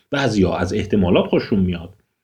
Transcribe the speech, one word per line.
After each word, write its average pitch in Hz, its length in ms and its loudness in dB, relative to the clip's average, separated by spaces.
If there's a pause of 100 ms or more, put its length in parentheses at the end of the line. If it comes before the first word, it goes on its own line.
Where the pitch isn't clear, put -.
(120)
بعضیا 107 440 2
از 90 180 -4
احتمالات 104 540 2
خوششون 131 320 0
میاد، 87 360 -4 (280)